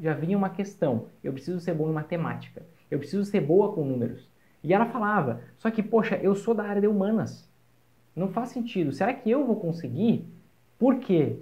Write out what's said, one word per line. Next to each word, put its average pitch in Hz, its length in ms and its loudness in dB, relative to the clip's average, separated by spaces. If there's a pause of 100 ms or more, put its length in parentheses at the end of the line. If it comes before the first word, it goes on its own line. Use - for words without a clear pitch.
já 160 140 0
vinha 165 240 0
uma 196 100 2
questão. 175 580 -2 (160)
Eu 135 120 -6
preciso 175 260 -6
ser 175 140 -2
bom 156 160 -2
em - 20 -2
matemática, 156 680 -6 (280)
eu 147 80 -2
preciso 190 260 -2
ser 196 180 0
boa 185 320 4
com 156 100 0
números." 123 460 -4 (340)
E 151 80 4
ela 220 140 6
falava, 208 540 0 (180)
"Só 226 120 -2
que, 226 120 -2
poxa, 220 400 2
eu 196 120 4
sou 226 200 0
da 208 100 -4
área 202 160 -2
de 208 80 4
humanas. 202 600 0 (680)
Não 185 120 -2
faz 233 200 -4
sentido. 185 440 -4
Será 214 200 0
que 220 180 -2
eu 277 140 2
vou 226 120 2
conseguir?" 165 720 -2 (520)
Por 262 180 4
quê? 143 460 2